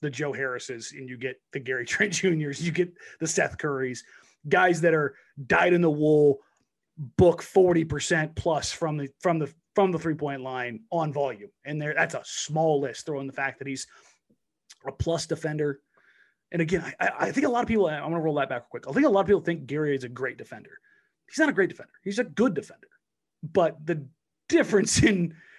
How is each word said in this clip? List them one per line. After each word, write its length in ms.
the 80
Joe 220
Harrises 640
and 140
you 80
get 240
the 80
Gary 260
<laughs> 20
Trent 260
Juniors, 500
you 80
get 220
the 80
Seth 300
Currys, 420
guys 340
that 120
are 220
dyed 260
in 80
the 80
wool, 500
book 240
forty 420
percent 520
plus 360
from 260
the, 120
from 200
the, 120
from 180
the 80
three-point 420
line 400
on 200
volume. 380
And 160
there, 120
that's 200
a 100
small 580
list, 240
throwing 220
the 60
fact 260
that 80
he's 200
a 60
plus 340
defender. 540
And 100
again, 200
I, 60
I, 40
I 40
think 140
a 40
lot 140
of 40
people, 200
I 140
wanna 180
roll 160
that 140
back 140
real 180
quick. 80
I 20
think 140
a 40
lot 120
of 60
people 140
think 260
Gary 280
is 80
a 60
great 280
defender. 420
He's 100
not 100
a 40
great 160
defender. 220
He's 160
a 40
good 300
defender. 340
But 420
the 200
difference 560
in, 320